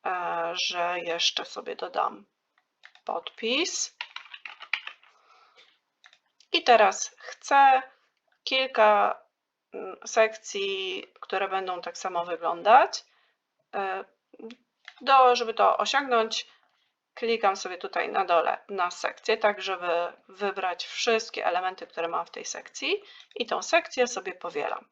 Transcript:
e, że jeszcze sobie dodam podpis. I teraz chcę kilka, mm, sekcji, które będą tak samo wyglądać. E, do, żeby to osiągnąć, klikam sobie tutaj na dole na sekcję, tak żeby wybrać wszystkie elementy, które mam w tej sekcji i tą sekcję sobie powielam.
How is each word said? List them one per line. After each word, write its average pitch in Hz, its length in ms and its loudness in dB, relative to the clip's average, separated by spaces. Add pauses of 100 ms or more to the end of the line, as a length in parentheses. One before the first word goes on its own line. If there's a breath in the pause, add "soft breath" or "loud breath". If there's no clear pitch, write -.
e, 170 500 -4
że 175 440 -2
jeszcze 170 460 -2
sobie 165 300 -10
dodam - 500 -4 (800)
podpis. - 920 -4 (2500 soft breath)
I 339 120 0
teraz 220 540 6
chcę 269 640 4 (640)
kilka, 214 760 2 (520)
mm, - 320 -10
sekcji, 196 1000 -2 (160)
które 190 300 -4
będą 185 320 -4
tak 175 160 -12
samo 175 280 -4
wyglądać. 175 760 4 (720)
E, 196 300 -6 (960)
do, 262 340 8
żeby 226 180 -4
to 202 240 2
osiągnąć, 226 680 0 (680 soft breath)
klikam 226 420 0
sobie 185 220 -10
tutaj - 320 -4
na 190 160 0
dole 170 320 2 (120)
na 185 220 -2
sekcję, - 460 -4
tak 202 240 0
żeby 175 520 -2 (160)
wybrać 190 560 -4
wszystkie - 600 -2
elementy, 185 420 -2
które 170 200 -6
mam 170 180 -4
w - 60 -20
tej - 140 -12
sekcji - 580 -6 (320 loud breath)
i 233 100 -4
tą - 160 -4
sekcję 320 460 0
sobie 185 260 -8
powielam. - 580 -8